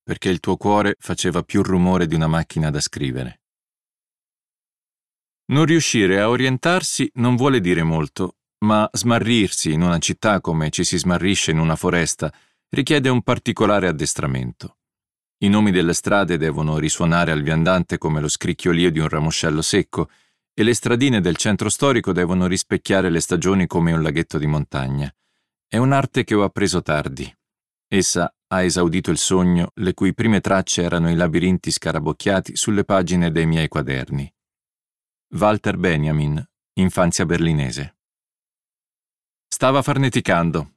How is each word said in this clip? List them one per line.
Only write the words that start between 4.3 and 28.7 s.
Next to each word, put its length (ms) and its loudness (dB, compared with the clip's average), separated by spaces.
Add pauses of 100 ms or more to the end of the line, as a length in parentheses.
Non 140 4
riuscire 540 4
a 80 2
orientarsi 880 0
non 200 2
vuole 260 2
dire 220 2
molto, 540 -2 (280)
ma 260 2
smarrirsi 840 0
in 100 0
una 160 0
città 420 0
come 300 -2
ci 120 -4
si 140 -2
smarrisce 540 0
in 80 0
una 160 0
foresta 580 -2 (360)
richiede 400 0
un 120 2
particolare 680 0
addestramento. 920 -6 (640)
I 60 4
nomi 200 4
delle 240 2
strade 440 0
devono 420 -2
risuonare 520 0
al 120 -2
viandante 560 0
come 220 -2
lo 60 -4
scricchiolio 600 0
di 80 -2
un 100 0
ramoscello 540 -2
secco, 480 -2 (420)
e 120 -2
le 100 2
stradine 480 0
del 140 0
centro 340 -2
storico 420 0
devono 360 0
rispecchiare 640 0
le 80 2
stagioni 480 0
come 260 0
un 80 0
laghetto 380 -2
di 80 -2
montagna. 680 -4 (540)
È 100 -4
un'arte 460 0
che 100 -2
ho 100 4
appreso 380 0
tardi. 500 -4 (560)
Essa 460 0 (140)
ha 140 0
esaudito 500 0